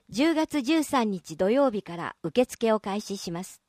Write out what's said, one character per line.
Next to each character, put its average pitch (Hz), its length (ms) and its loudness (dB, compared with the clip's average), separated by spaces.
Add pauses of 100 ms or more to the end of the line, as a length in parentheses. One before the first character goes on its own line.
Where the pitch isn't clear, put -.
(100)
十 302 240 2
月 302 260 0
十 302 220 2
三 247 280 0
日 165 280 -8
土 185 100 2
曜 269 220 4
日 202 120 -4
か 170 140 -10
ら 160 260 -8
受 240 220 0
付 - 280 -2
を 214 80 2
開 208 200 -4
始 202 160 -8
し 196 140 -10
ま 170 140 -8
す。 - 240 -20